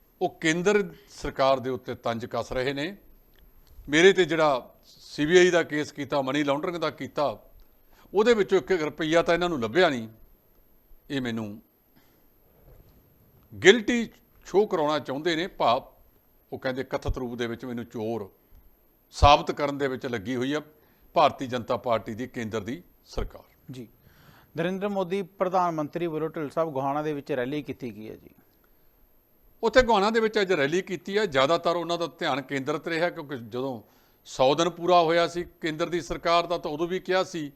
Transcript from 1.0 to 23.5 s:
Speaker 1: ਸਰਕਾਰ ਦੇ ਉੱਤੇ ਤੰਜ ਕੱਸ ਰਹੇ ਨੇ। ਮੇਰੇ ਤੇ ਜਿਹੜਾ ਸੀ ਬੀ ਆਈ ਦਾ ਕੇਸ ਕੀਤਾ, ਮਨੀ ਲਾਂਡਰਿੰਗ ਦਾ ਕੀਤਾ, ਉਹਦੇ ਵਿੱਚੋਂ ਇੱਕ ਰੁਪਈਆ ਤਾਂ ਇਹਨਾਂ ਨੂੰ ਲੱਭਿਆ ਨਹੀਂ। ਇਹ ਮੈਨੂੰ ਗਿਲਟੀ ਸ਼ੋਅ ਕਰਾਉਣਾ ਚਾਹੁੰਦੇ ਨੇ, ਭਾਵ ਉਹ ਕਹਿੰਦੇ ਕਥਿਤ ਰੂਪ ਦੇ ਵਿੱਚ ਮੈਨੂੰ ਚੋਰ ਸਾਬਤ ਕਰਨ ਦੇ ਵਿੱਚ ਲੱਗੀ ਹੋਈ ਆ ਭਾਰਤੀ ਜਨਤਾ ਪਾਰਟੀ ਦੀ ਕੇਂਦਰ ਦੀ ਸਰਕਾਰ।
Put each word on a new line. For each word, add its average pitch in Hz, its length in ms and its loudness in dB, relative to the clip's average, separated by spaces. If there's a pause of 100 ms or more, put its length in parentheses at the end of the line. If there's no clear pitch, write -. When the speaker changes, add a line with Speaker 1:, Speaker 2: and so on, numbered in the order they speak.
Speaker 1:
ਸਰਕਾਰ 135 500 0
ਦੇ 123 100 -6
ਉੱਤੇ 123 260 -6
ਤੰਜ 117 300 -4
ਕੱਸ 113 260 -6
ਰਹੇ 127 220 -2
ਨੇ। 165 240 -8 (920)
ਮੇਰੇ 170 240 8
ਤੇ 185 120 4
ਜਿਹੜਾ 151 500 2 (100)
ਸੀ - 400 -6
ਬੀ 175 120 6
ਆਈ 180 120 8
ਦਾ 165 140 4
ਕੇਸ 147 280 -4
ਕੀਤਾ, 143 300 -2
ਮਨੀ 135 220 0
ਲਾਂਡਰਿੰਗ 151 340 0
ਦਾ 160 120 -2
ਕੀਤਾ, 135 540 -4 (680)
ਉਹਦੇ 220 200 6
ਵਿੱਚੋਂ 208 240 4
ਇੱਕ - 140 0
ਰੁਪਈਆ 160 520 2
ਤਾਂ 175 100 4
ਇਹਨਾਂ 175 160 2
ਨੂੰ 151 120 -2
ਲੱਭਿਆ 151 280 4
ਨਹੀਂ। 117 200 -6 (1000)
ਇਹ 139 120 -2
ਮੈਨੂੰ 113 400 -6 (2000)
ਗਿਲਟੀ 233 460 0 (360)
ਸ਼ੋਅ 208 220 -2
ਕਰਾਉਣਾ 151 320 -4
ਚਾਹੁੰਦੇ 147 360 -6
ਨੇ, 165 120 -4
ਭਾਵ - 460 -2 (600)
ਉਹ - 60 -10
ਕਹਿੰਦੇ 131 240 -6
ਕਥਿਤ 139 340 -6
ਰੂਪ 123 180 -8
ਦੇ 120 120 -4
ਵਿੱਚ 117 180 -8
ਮੈਨੂੰ 120 200 -8
ਚੋਰ 110 460 -8 (800)
ਸਾਬਤ 147 400 6
ਕਰਨ 143 260 -4
ਦੇ 139 100 -2
ਵਿੱਚ 131 180 -6
ਲੱਗੀ 120 300 -4
ਹੋਈ 131 180 -2
ਆ 151 80 -2 (520)
ਭਾਰਤੀ 139 340 2
ਜਨਤਾ 120 300 -4
ਪਾਰਟੀ 113 380 -2
ਦੀ 127 120 -8
ਕੇਂਦਰ 110 340 -6
ਦੀ 123 220 -10 (220)
ਸਰਕਾਰ। - 380 -10 (280)